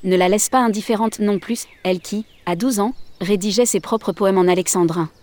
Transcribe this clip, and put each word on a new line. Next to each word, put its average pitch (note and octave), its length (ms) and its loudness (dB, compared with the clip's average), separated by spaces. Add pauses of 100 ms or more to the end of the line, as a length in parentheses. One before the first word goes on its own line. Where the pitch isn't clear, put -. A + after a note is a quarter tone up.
ne F#3 120 2
la F3+ 140 4
laissent G#3 200 2
pas B3+ 140 2
indifférente A3 560 -2
non G#3 200 0
plus, - 280 -6 (160)
elle F#3 160 0
qui, G#3+ 260 -8 (200)
à F3 100 -2
douze G#3+ 240 -2
ans, A3 140 0 (280)
rédigeait G3+ 440 0
ses G3+ 140 0
propres - 320 -4
poèmes G3 260 2
en F3+ 100 4
alexandrin. E3+ 600 0 (140)